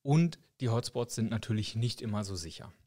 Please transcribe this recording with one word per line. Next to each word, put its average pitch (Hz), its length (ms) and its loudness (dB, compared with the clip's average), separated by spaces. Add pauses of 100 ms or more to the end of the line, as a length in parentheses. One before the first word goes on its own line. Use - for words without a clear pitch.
Und 160 380 4 (240)
die 120 80 2
Hotspots 117 440 -2
sind 113 140 2
natürlich 107 480 -2
nicht 117 240 0
immer 104 240 -2
so 98 100 -6
sicher. 82 380 -10 (140)